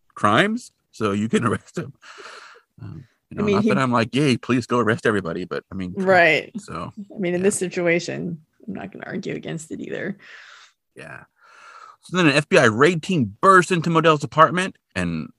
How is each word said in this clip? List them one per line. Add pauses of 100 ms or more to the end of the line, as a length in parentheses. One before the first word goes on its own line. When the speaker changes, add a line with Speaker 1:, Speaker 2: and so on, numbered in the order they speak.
(160)
Speaker 1:
crimes, (200)
so
you
can
<laughs>
arrest
him. (880)
Um, (240)
you
know,
Speaker 2:
I
mean,
Speaker 1:
not
Speaker 2:
he
Speaker 1:
that
I'm
like,
"Yay,
please
go
arrest
everybody,"
but
I
mean,
Speaker 2:
Right. (100)
Speaker 1:
so, (200)
Speaker 2:
I
mean,
in
Speaker 1:
yeah.
Speaker 2:
this
situation, (280)
I'm
not
gonna
argue
against
it
either. (800)
Speaker 1:
Yeah. (800)
So
then
an
F
B
I
raid
team
bursts
into
Modell's
apartment, (200)
and